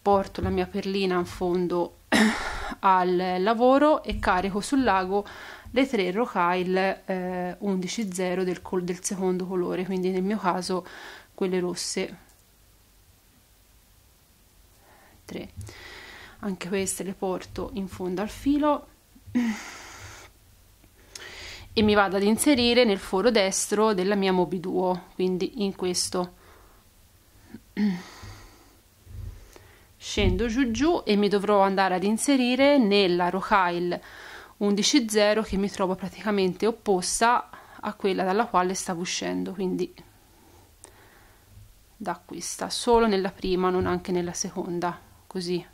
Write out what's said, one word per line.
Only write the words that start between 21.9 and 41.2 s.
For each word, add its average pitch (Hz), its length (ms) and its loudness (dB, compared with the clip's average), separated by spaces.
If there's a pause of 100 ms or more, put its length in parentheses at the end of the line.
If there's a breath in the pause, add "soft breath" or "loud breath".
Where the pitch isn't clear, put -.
vado 196 220 4
ad 196 60 2
inserire 240 640 6
nel 202 140 4
foro 196 320 2
destro 208 640 2
della 185 200 0
mia 190 180 2
Mobi 180 280 0
Duo, 185 540 -2
quindi 185 500 -2
in 190 100 -2
questo. 180 600 -4 (3500 loud breath)
Scendo 202 520 0
giù 240 220 0
giù 294 340 2
e 208 120 2
mi 202 120 4
dovrò 202 320 4
andare 190 340 4
ad 180 80 -2
inserire 254 760 4
nella 190 540 4
rocaille 175 720 0 (560 loud breath)
undici 208 500 2
zero 214 340 2
che 202 140 -4
mi 196 140 0
trovo 185 240 -2
praticamente 190 720 -2
opposta 226 840 0 (320 loud breath)
a 208 140 -6
quella 185 280 -2
dalla 196 240 0
quale 185 280 0
stavo 175 260 -6
uscendo, 185 520 -4
quindi 185 420 -4 (2000 soft breath)